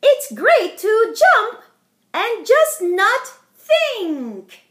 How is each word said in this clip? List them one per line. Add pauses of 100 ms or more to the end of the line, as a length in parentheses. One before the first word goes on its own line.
it's
great
to
jump (520)
and
just
not (220)
think.